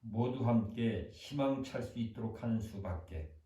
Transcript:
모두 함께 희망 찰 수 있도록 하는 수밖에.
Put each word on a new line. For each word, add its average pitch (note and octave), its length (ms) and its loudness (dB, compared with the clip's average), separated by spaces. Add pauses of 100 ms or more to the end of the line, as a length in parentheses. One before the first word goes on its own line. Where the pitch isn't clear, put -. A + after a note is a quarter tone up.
모두 A2+ 460 2
함께 A2+ 640 4
희망 C#3 500 0
찰 B2+ 200 -4
수 A2 160 -6
있도록 A2+ 440 -4
하는 A2+ 160 2
수밖에. E2+ 760 -6 (120)